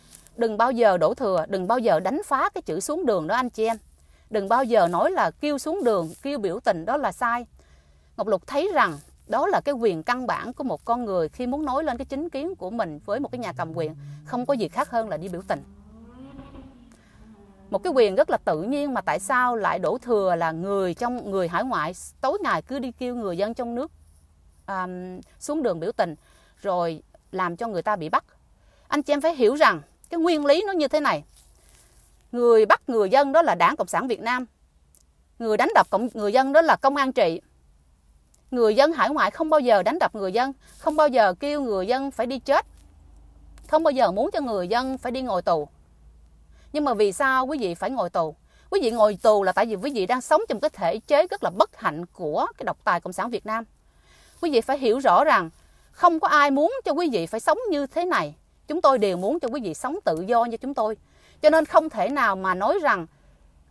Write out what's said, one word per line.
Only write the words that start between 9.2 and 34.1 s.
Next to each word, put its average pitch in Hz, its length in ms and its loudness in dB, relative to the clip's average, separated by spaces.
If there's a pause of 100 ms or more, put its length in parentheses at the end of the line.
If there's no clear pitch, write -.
đó 262 200 0
là 269 140 0
cái 285 120 -2
quyền 208 300 -2
căn 247 240 -2
bản 185 260 -6
của 302 100 -10
một 202 220 -6
con 240 200 -2
người 180 240 -2
khi 247 180 -8
muốn 285 180 -4
nói 269 180 -2
lên 269 140 -4
cái 262 80 -10
chính 285 240 -8
kiến 320 260 -8
của 185 140 -10
mình 185 360 -6
với 214 140 -4
một 285 120 -8
cái 254 80 -10
nhà 202 180 -8
cầm 165 200 -8
quyền. 156 180 -6 (300)
Không 247 200 -6
có 277 80 2
gì 220 140 -4
khác 277 220 -4
hơn 226 200 -4
là 160 80 -6
đi 165 100 -10
biểu 175 200 -10
tình. 160 160 -4 (2000)
Một 196 140 -6
cái 359 100 -2
quyền 214 220 4
rất 277 140 2
là 277 160 0
tự 160 160 -2
nhiên 277 320 -4
mà 214 80 -4
tại 160 180 -2
sao 247 360 0
lại 180 240 -2
đổ 185 180 -2
thừa 202 380 0
là 165 160 0
người 185 420 -2
trong, 240 380 -6
người 190 160 -2
hải 170 160 -2
ngoại 185 300 -4 (280)
tối 285 220 0
ngày 202 180 -2
cứ 269 180 -8
đi 247 120 -8
kêu 247 240 -8
người 196 220 -6
dân 202 160 -2
trong 240 220 -8
nước, 277 160 -8 (760)
à, 185 220 -6 (520)
xuống 302 240 -4
đường 185 160 -2
biểu 175 120 -6
tình, 170 240 -2 (460)
rồi 170 400 -2 (300)
làm 180 240 -2
cho 233 120 -6
người 190 140 -4
ta 214 140 0
bị 165 140 -6
bắt. 247 140 2 (640)
Anh 285 160 -2
chị 285 100 0
em 285 80 0
phải 320 140 2
hiểu 247 200 4
rằng 226 260 4 (280)
cái 339 100 -4
nguyên 320 260 2
lý 294 220 6
nó 392 60 -2
như 311 140 0
thế 302 120 0
này. 202 240 -2 (1080)
Người 240 340 6
bắt 302 220 4
người 220 220 2
dân 269 220 4
đó 311 100 6
là 254 140 2
Đảng 185 200 2
Cộng 202 120 -4
sản 190 200 -2
Việt 233 140 -4